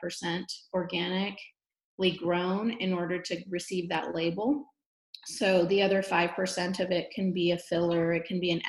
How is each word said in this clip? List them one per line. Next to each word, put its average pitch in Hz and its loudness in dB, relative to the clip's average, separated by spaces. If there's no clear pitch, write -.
percent 175 -6
organically 185 -2
grown 180 2
in 185 0
order 175 0
to 175 -6
receive 175 -4
that 165 -2
label. 185 0
So 185 4
the 196 4
other 196 4
five 175 0
percent 185 -2
of 185 0
it 175 0
can 190 0
be 175 2
a 175 2
filler, 170 2
it 165 -2
can 185 -4
be 175 0
an 165 0